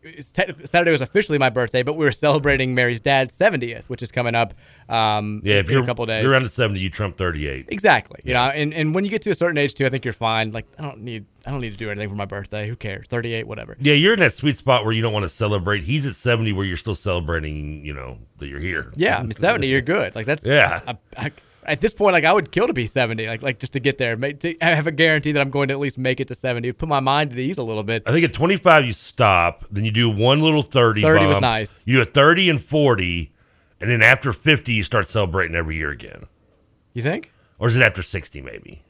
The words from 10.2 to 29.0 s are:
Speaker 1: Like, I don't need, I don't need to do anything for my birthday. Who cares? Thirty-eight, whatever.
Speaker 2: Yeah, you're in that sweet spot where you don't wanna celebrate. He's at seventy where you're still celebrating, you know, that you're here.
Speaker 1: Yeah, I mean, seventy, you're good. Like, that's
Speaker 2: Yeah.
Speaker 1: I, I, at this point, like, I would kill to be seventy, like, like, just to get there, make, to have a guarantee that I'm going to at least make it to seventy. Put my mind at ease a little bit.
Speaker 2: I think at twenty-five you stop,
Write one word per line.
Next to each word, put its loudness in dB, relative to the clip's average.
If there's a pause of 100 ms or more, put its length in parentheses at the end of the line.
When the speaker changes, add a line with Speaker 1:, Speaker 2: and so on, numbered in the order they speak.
Speaker 1:
Like, -10 (140)
I -12
don't -12
need, -12 (200)
I -10
don't -6
need -8
to -16
do -8
anything -8
for -8
my -6
birthday. -8
Who -10
cares? -10
Thirty-eight, -4
whatever. -14
Speaker 2:
Yeah, 4
you're 4
in 2
that 4
sweet 0
spot 2
where 0
you 0
don't 0
wanna -2
celebrate. -2
He's -2
at -6
seventy 0
where -2
you're -4
still -6
celebrating, -4
you -8
know, -12 (180)
that -12
you're -10
here. -6
Speaker 1:
Yeah, 0
I -8
mean, -8
seventy, -2
you're 0
good. -2
Like, -6
that's -4
Speaker 2:
Yeah. 2
Speaker 1:
I, -10 (200)
I, -8 (340)
at -4
this 0
point, 2
like, 4
I 6
would 0
kill 0
to -2
be -2
seventy, -2
like, -8
like, -6
just -10
to -2
get -2
there, -2
make, -6
to -4
have 2
a -2
guarantee 2
that 2
I'm -2
going 0
to -2
at -4
least -4
make -2
it -4
to -8
seventy. -4
Put -8
my 2
mind 2
at -8
ease -4
a -4
little -4
bit. -2
Speaker 2:
I 0
think 4
at -2
twenty-five 4
you -2
stop, 2